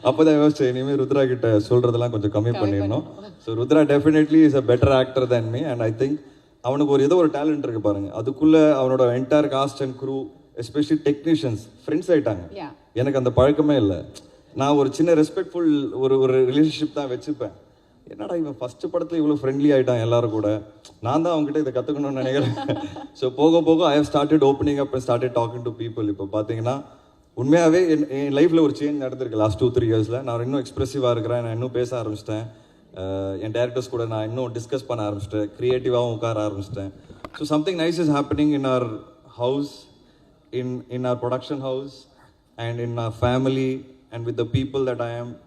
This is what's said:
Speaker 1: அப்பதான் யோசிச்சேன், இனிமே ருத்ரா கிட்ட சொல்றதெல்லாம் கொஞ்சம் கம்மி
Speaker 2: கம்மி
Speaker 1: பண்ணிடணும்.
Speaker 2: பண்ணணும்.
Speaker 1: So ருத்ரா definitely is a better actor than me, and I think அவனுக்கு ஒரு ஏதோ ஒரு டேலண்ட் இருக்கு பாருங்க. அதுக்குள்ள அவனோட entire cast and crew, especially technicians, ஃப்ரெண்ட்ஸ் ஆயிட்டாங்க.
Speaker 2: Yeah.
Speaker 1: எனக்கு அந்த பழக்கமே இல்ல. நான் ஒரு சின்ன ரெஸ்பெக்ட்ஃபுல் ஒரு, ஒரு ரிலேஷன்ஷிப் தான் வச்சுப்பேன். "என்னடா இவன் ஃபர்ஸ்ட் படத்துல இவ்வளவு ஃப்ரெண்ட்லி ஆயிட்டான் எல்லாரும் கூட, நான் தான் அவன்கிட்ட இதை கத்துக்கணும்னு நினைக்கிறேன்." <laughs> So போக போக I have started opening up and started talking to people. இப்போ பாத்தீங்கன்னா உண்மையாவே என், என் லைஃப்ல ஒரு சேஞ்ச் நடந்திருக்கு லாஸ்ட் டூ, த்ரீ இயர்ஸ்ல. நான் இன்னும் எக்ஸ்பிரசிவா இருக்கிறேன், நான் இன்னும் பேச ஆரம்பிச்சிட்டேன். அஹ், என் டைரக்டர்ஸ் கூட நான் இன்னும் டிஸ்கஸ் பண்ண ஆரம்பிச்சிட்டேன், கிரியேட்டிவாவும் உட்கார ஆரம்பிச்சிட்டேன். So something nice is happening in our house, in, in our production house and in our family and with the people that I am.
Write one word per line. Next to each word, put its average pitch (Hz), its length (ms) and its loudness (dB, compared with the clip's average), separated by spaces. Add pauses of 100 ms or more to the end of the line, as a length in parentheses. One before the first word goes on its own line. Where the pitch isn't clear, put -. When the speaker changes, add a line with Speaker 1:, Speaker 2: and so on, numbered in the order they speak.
Speaker 1:
அப்பதான் 156 320 4
யோசிச்சேன், 147 320 2
இனிமே 127 240 -2
ருத்ரா 135 340 2
கிட்ட 117 320 2
சொல்றதெல்லாம் 120 520 2
கொஞ்சம் 104 220 -2
கம்மி 107 160 0
Speaker 2:
கம்மி 117 60 0
Speaker 1:
பண்ணிடணும். 101 500 -2
Speaker 2:
பண்ணணும். - 340 -18
Speaker 1:
So 113 160 -8
ருத்ரா 135 320 4
definitely 151 540 4
is 147 140 6
a 131 120 2
better 123 280 4
actor 131 340 2
than 120 220 2
me, 127 140 -4
and 120 180 -4
I 110 80 0
think 131 240 -2 (500)
அவனுக்கு 143 280 2
ஒரு 135 100 4
ஏதோ 156 140 4
ஒரு 165 120 6
டேலண்ட் 151 300 0
இருக்கு 120 220 -4
பாருங்க. 101 420 -2
அதுக்குள்ள 156 340 4 (180)
அவனோட 131 280 2 (140)
entire 143 340 2
cast 139 320 -2
and 127 160 -6
crew, 135 220 -6 (360)
especially 151 480 -2
technicians, 147 560 0 (180)
ஃப்ரெண்ட்ஸ் 175 320 -4
ஆயிட்டாங்க. 117 340 2 (100)
Speaker 2:
Yeah. 98 180 -12 (220)
Speaker 1:
எனக்கு 135 240 0
அந்த 123 120 0
பழக்கமே 143 460 4
இல்ல. 101 180 2 (600)
நான் 139 220 0
ஒரு 139 160 2
சின்ன 165 220 2
ரெஸ்பெக்ட்ஃபுல் 160 560 0 (220)
ஒரு, 131 260 2
ஒரு 131 280 4
ரிலேஷன்ஷிப் 151 480 0
தான் 143 140 -4
வச்சுப்பேன். 123 460 -8 (520)
"என்னடா 165 280 -10
இவன் 147 240 -4
ஃபர்ஸ்ட் 123 280 -10
படத்துல 165 280 -4
இவ்வளவு 151 200 2
ஃப்ரெண்ட்லி 139 360 0
ஆயிட்டான் 127 300 4
எல்லாரும் 117 300 2
கூட, 107 180 0 (520)
நான் 139 220 0
தான் 175 100 0
அவன்கிட்ட 151 240 -2
இதை 139 160 -2
கத்துக்கணும்னு 139 380 -4
நினைக்கிறேன்." 131 440 -2 (300)
<laughs> - 300 -14
So 131 160 -2
போக 160 320 4
போக 160 240 4
I 143 120 4
have 147 80 2
started 151 340 2
opening 139 380 4
up 135 140 -2
and 131 100 -2
started 120 300 0
talking 120 320 -4
to 117 140 -6
people. 113 300 -6
இப்போ 98 240 -6
பாத்தீங்கன்னா 113 420 -4 (640)
உண்மையாவே 165 520 4
என், 151 200 2
என் 139 240 -4
லைஃப்ல 165 280 4
ஒரு 151 180 2
சேஞ்ச் 147 220 -4
நடந்திருக்கு 127 360 -6
லாஸ்ட் 107 220 0
டூ, 123 120 2
த்ரீ 120 140 0
இயர்ஸ்ல. 113 380 -2
நான் 120 200 -4
இன்னும் 131 180 -2
எக்ஸ்பிரசிவா 127 500 -4
இருக்கிறேன், 117 320 -2
நான் 113 100 -6
இன்னும் 123 180 -6
பேச 123 260 -4
ஆரம்பிச்சிட்டேன். 107 480 -8 (500)
அஹ், 95 460 -6
என் 110 120 -8
டைரக்டர்ஸ் 120 380 -4
கூட 117 140 -4
நான் 110 240 -4
இன்னும் 123 240 -6
டிஸ்கஸ் 120 340 -8
பண்ண 113 160 -6
ஆரம்பிச்சிட்டேன், 104 500 -4
கிரியேட்டிவாவும் 123 600 0
உட்கார 107 340 -4
ஆரம்பிச்சிட்டேன். 101 440 -8 (440)
So 151 220 -4
something 180 180 -2
nice 165 240 -2
is 160 120 2
happening 147 440 0
in 135 100 -2
our 127 200 2 (520)
house, 139 360 -2 (800)
in, 127 400 -6
in 127 120 -6
our 123 140 0
production 127 420 -4
house 135 340 -8 (640)
and 117 220 -6
in 117 180 -6
our 113 220 -4
family 131 500 0 (420)
and 117 140 -8
with 117 120 -6
the 117 60 0
people 131 400 -2
that 120 160 -4
I 117 200 -6
am. 120 80 -10 (180)